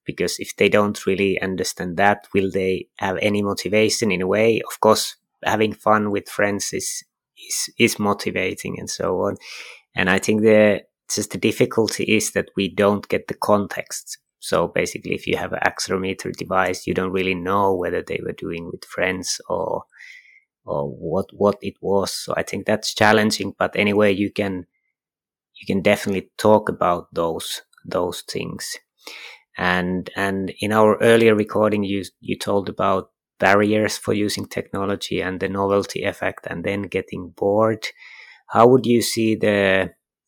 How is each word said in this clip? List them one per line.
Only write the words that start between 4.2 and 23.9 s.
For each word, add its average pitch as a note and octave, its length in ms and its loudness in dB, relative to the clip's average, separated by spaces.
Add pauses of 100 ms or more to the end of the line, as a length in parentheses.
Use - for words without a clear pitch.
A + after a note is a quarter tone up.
a F#2 40 -2
way? G#2+ 400 4
Of - 120 -12
course, - 360 4 (300)
having G#2+ 280 2
fun G#2+ 360 2
with G2+ 180 -4
friends G2+ 460 -2
is, - 300 -8 (340)
is, - 400 -8
is A2+ 220 4
motivating F#2+ 800 -4
and - 100 -12
so F2+ 320 -2
on. G2 160 -2 (580)
And F#2+ 140 0
I F#2+ 80 4
think G#2+ 240 0
the, G#2+ 400 6 (320)
just - 200 -4
the G2+ 40 -6
difficulty A2 680 0
is G#2 260 0
that - 240 -2
we G2 120 0
don't G2+ 400 2
get - 200 -4
the - 80 -6
context. - 840 -2 (220)
So E2+ 280 -2
basically, F2 460 -4
if - 140 -8
you F2+ 80 -2
have F#2 160 -6
an - 140 -6
accelerometer F#2 680 -4
device, F#2 540 -2
you F#2 80 -2
don't F#2 180 -2
really F#2 220 -2
know F#2+ 420 0
whether F2 260 -4
they - 220 -6
were F2+ 100 -6
doing E2+ 380 -8
with - 140 -14
friends F2+ 640 -4
or, F2 340 -4 (800)
or D2 240 -4
what, E2 460 -4
what G2 280 2
it F#2+ 200 -8
was. F#2 320 0
So - 240 -6
I E2+ 60 -2
think - 220 -8
that's - 280 -2
challenging, G#2+ 640 2
but F#2 180 -2
anyway, G2+ 380 4